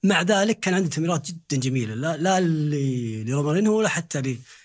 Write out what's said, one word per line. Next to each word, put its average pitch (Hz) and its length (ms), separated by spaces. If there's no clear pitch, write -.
مع 190 200
ذلك 208 380
كان 185 140
عنده 185 140
تمريرات 165 380
جدا 165 340
جميلة، 123 340
لا، 151 220
لا 185 240
ل-، 139 840
لرومارينو 151 460
ولا 214 160
حتى 165 320
ل-، 127 180